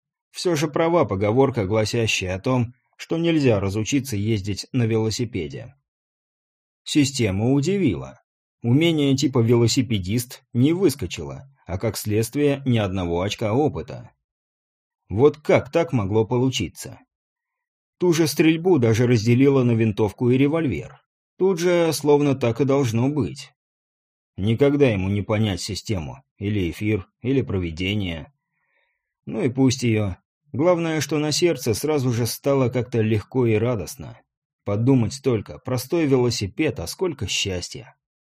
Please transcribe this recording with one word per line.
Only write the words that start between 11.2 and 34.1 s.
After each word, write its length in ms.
а, 120
как 200
следствие, 680
ни 120
одного 440
очка 320
опыта. 580
Вот 280
как 340
так 220
могло 320
получиться? 720
Ту 160
же 140
стрельбу 500
даже 300
разделила 560
на 80
винтовку 580
и 80
револьвер. 640
Тут 220
же, 340
словно 420
так 260
и 40
должно 440
быть. 420
Никогда 500
ему 220
не 120
понять 400
систему. 640
Или 320
эфир, 380
или 200
провидение. 920
Ну 160
и 80
пусть 340
ее. 340
Главное, 500
что 160
на 140
сердце 420
сразу 380
же 140
стало 440
как-то 320
легко 440
и 100
радостно. 640